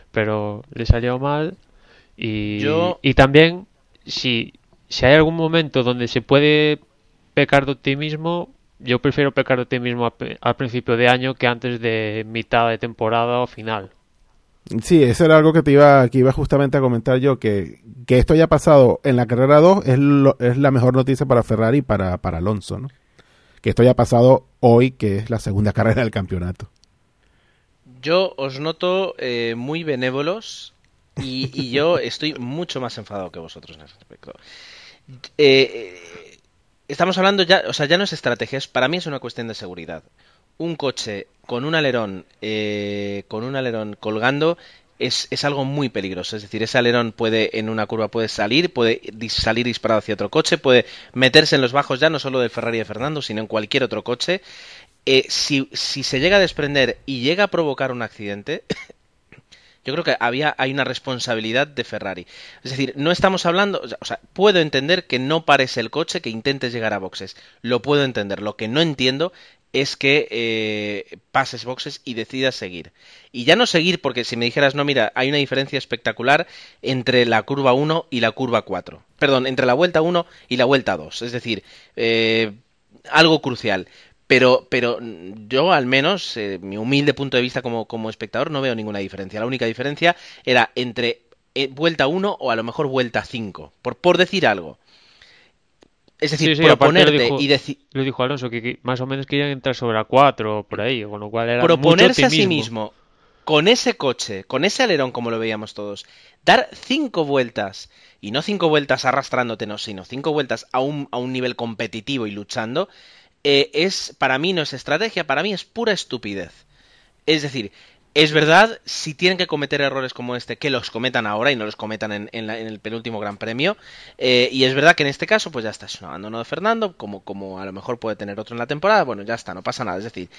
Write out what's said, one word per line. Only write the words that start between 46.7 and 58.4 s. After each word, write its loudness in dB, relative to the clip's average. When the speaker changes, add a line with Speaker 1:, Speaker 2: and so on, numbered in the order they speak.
Speaker 2:
alerón 2
puede, -2
en -4
una -4
curva -4
puede -4
salir, -2
puede 0
dis-, -10
salir -2
disparado 0
hacia -4
otro -6
coche, 0
puede 4
meterse 4
en 2
los 0
bajos -2
ya, 4
no -2
solo -4
del 0
Ferrari -4
de -4
Fernando, -6
sino -6
en -6
cualquier -2
otro -4
coche. -4
Eh, 4
si, -2
si -8
se -4
llega 4
a 4
desprender 0
y -6
llega 0
a 0
provocar -4
un -8
accidente, -10